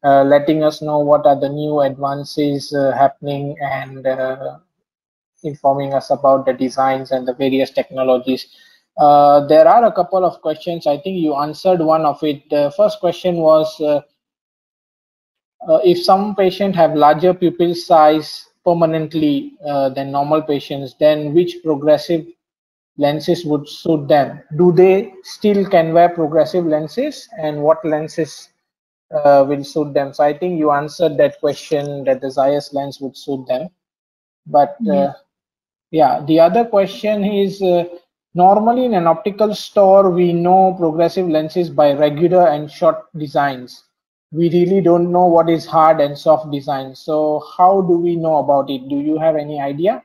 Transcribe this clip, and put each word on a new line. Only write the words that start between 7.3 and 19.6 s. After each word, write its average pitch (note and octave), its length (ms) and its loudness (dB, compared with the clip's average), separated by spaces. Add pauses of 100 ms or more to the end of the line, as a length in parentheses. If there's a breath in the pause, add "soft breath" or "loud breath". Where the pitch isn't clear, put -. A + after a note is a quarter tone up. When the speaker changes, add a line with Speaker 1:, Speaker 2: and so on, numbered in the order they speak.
Speaker 1:
various C3+ 360 -2
technologies. B2+ 880 -4 (400 soft breath)
Uh, C#3+ 520 6
there D#3 200 6
are A3+ 160 6
a G#3+ 80 2
couple F#3 320 -2
of E3 160 -2
questions. D#3+ 460 -6
I D3 100 0
think F#3+ 220 -8
you D#3 160 -2
answered D3+ 460 -2
one D#3+ 260 2
of C#3 160 -2
it. C#3+ 260 -6
The C#3+ 260 0
first G#3 260 0
question F3 360 -2
was, D#3 460 2
uh, D3 180 0 (1700)
uh, G#3 160 2
if F3 180 2
some G3+ 320 0
patient F#3+ 400 -2
have E3+ 200 2
larger D#3 400 2
pupil F3 400 -2
size D#3 720 0 (160)
permanently, D#3 880 -2 (140)